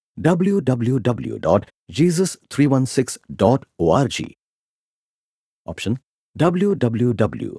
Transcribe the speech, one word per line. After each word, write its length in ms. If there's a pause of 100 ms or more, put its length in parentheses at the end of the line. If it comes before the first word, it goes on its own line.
(160)
डब्ल्यू 460
डब्ल्यू 360
डब्ल्यू 400
डॉट 220 (340)
जीसस 420 (140)
थ्री 160
वन 180
सिक्स 340 (200)
डॉट 200 (200)
ओ 120
आर 200
जी, 220 (1300)
ऑप्शन, 280 (400)
डब्ल्यू 400
डब्ल्यू 380
डब्ल्यू 460